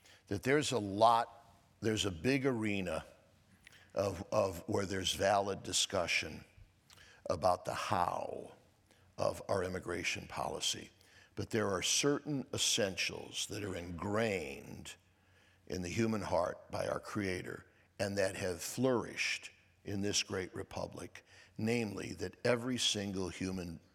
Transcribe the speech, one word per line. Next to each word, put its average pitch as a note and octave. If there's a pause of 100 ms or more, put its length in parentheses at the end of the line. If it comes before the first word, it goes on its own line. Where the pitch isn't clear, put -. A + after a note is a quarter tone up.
(280)
that G2
there's C#3+
a B2+
lot, A2 (540)
there's G#2+
a G2+
big B2+
arena G2+ (920)
of, G2
of F#2+
where G2+
there's F#2
valid G2
discussion E2+ (840)
about F2+
the -
how - (640)
of F#2
our G2
immigration F2+
policy. - (500)
But G2+
there G#2
are F2+
certain C#3+
essentials -
that G#2
are F#2
ingrained F2 (720)
in F2+
the F2+
human A2
heart E2+ (120)
by G2
our -
Creator - (340)
and G2+
that G2
have F2+
flourished - (360)
in G2
this G2+
great F#2+
republic, - (340)
namely A2
that F#2 (100)
every B2
single G2
human F2+ (160)